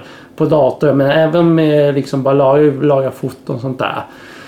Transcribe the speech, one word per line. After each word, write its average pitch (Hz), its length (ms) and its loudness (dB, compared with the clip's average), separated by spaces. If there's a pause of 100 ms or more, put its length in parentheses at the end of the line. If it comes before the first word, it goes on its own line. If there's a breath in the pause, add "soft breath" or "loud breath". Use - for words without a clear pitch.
(360 loud breath)
på 156 100 0
dator, 147 460 0
men 139 180 2
även 160 440 2
med 147 400 2
liksom 135 280 -4
bara 135 120 0
laga, 143 380 4 (100)
laga 135 280 0
foton - 460 -10
och 113 60 -10
sånt 127 160 -8
där. - 240 -6 (460 loud breath)